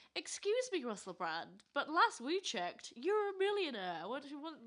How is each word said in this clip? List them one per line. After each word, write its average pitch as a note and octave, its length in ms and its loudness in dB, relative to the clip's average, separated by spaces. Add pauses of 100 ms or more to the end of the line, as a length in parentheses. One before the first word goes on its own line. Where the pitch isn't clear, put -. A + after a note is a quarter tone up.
(160)
"Excuse A#4+ 560 0
me, E4+ 120 0
Russell G3+ 300 -4
Brand, E3 500 -4 (100)
but C#4 160 0
last F4+ 320 6
we D#4 180 0
checked, F3+ 560 -4
you're G4+ 340 2
a G4 100 -6
millionaire. A#3+ 680 0
What, C#4 160 -4 (160)
what, D#4 140 -8 (120)